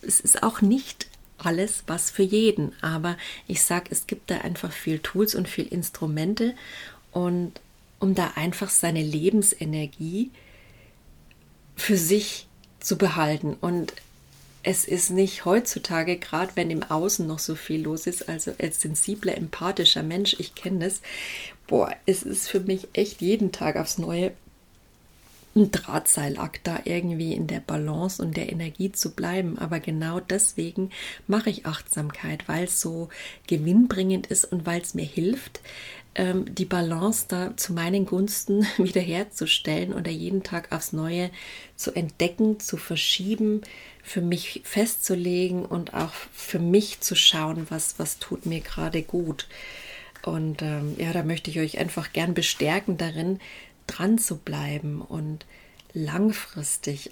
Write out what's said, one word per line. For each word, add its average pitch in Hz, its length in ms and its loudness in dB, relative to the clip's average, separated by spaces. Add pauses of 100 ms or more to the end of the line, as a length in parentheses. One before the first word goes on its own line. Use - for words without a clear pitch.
es - 180 2
ist - 220 4
auch 226 180 2
nicht 233 460 4 (320)
alles 180 480 0
was 170 240 -2
für - 120 2
jeden, 208 500 4 (100)
aber 160 340 0 (300)
ich - 160 0
sag, 175 280 0
es - 160 -2
gibt - 240 -6
da - 80 0
einfach 175 340 -4
viel 156 260 -2
Tools 208 360 2
und 185 140 0
viel - 180 -4
Instrumente 175 880 0 (580)
und 175 400 0 (460)
um 190 160 4
da 180 200 2
einfach 170 340 -2
seine 165 340 2
Lebensenergie 160 1300 0 (1500)
für 208 200 4
sich 190 500 2 (340)
zu 180 180 0
behalten 156 600 2
und 175 340 0 (680)
es 185 220 2
ist - 260 2
nicht 190 360 2
heutzutage, 180 720 2
grad 180 380 -2
wenn 170 140 2
im 156 120 0
Außen 165 440 0
noch 156 120 -4
so 160 160 -4
viel 156 280 -2
los 156 240 -2
ist, - 220 -4
also 165 320 -4
als 160 220 0
sensibler, 180 520 -2
empathischer 165 680 2
Mensch, 170 360 0
ich - 160 -8
kenn 185 260 -2
das, 185 200 -2 (640)
boah, - 280 4 (100)
es 185 180 4
ist 190 260 -4
für 190 120 2
mich 190 320 -2
echt 214 300 0
jeden 196 300 4
Tag 156 240 -2
aufs - 200 -2
Neue 170 360 0 (1200)
ein 208 160 8
Drahtseilakt, - 920 -2
da 165 180 -2
irgendwie 170 500 0
in 160 120 0
der 165 140 -4
Balance 156 640 -2
und 160 140 -2
der - 160 -2
Energie 170 400 -2
zu - 180 -2
bleiben. 180 480 -2
Aber 160 220 -2
genau 160 400 -2
deswegen 185 720 0 (360)
mache 220 240 2
ich - 160 -4
Achtsamkeit, 151 800 -4
weil's 170 340 0
so 165 280 -4 (380)
gewinnbringend 190 840 4
ist - 160 2
und 170 200 -4
weil's 170 300 -2
mir 170 100 -4
hilft, - 560 -2 (540)
ähm, 185 400 0
die 185 100 -2
Balance 175 640 0
da 185 280 -4
zu - 160 -4
meinen 175 340 2
Gunsten 202 640 2
<laughs> - 60 -4
wiederherzustellen 180 1120 0
und 165 140 -4
da 165 40 -2
jeden 175 320 -2
Tag - 300 -6
aufs 156 200 -4
Neue 170 380 0 (440)
zu - 200 -4
entdecken, 175 640 2
zu - 160 -6
verschieben, 214 840 0 (400)
für - 200 -2
mich 175 420 0
festzulegen 180 1000 2
und 170 300 -4
auch 160 180 -2 (200)
für - 260 -4
mich 180 420 6
zu - 160 0
schauen, 160 540 4
was, - 280 -2
was - 200 -4
tut - 280 -6
mir 165 140 0
gerade 160 420 -2
gut. 160 440 -2 (760)
Und, 156 400 -2
ähm, 151 360 -2
ja, 165 140 -2
da 170 100 0
möchte 160 280 -2
ich 160 80 -4
euch 156 200 -2
einfach 165 340 -4
gern 170 220 0
bestärken 165 640 0
darin, 165 420 -2 (500)
dran 214 280 4
zu 185 180 0
bleiben 147 680 -4
und 156 440 -6 (460)
langfristig 156 1200 -2